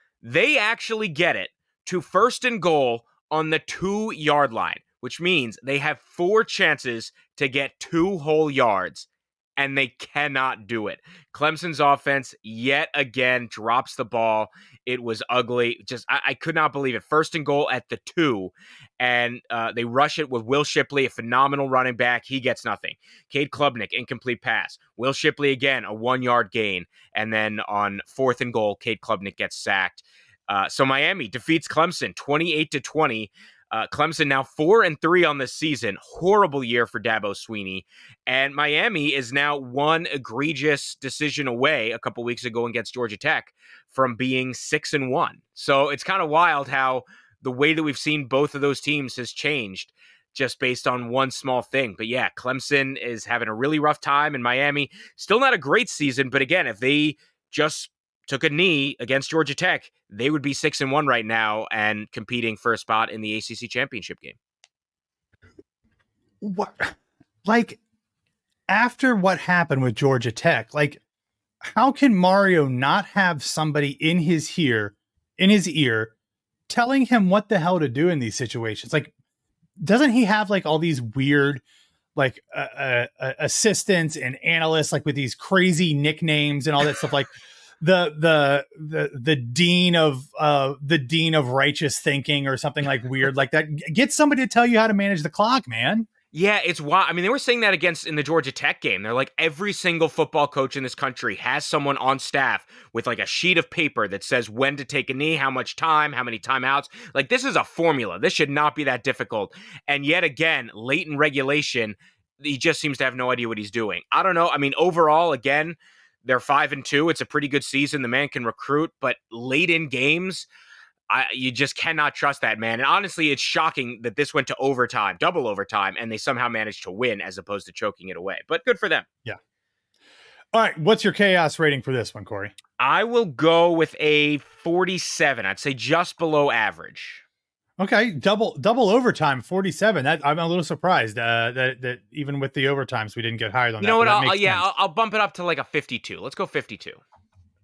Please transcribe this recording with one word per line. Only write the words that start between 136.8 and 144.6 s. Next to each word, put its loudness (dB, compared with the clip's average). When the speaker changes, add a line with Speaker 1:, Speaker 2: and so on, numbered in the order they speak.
Speaker 2:
Okay, 2
double, 0
double 4
overtime, 2
forty-seven. 0
That, 0
I'm 2
a 0
little 0
surprised, 0
uh, 0
that, -2
that -6
even -6
with -4
the 0
overtimes, -2
we -6
didn't -4
get -4
higher 2
than -6
Speaker 1:
You -2
Speaker 2:
that, 4
Speaker 1:
know 4
what? 4
Speaker 2:
but 4
that 6
Speaker 1:
I'll, 4
Speaker 2:
makes 2
Speaker 1:
I'll, 0
yeah, 2